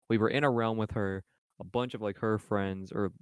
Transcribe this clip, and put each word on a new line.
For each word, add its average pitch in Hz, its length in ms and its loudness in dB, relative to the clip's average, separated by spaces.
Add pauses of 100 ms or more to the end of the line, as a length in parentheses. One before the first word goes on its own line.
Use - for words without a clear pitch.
we 113 100 4
were 110 100 4
in 139 160 2
a 135 60 4
realm 113 260 0
with 107 140 -2
her, 95 320 -2 (360)
a - 60 -14
bunch 123 300 -2
of, 107 60 -10
like, 104 180 -4
her 110 200 2
friends 95 540 -2
or, 101 180 -2 (100)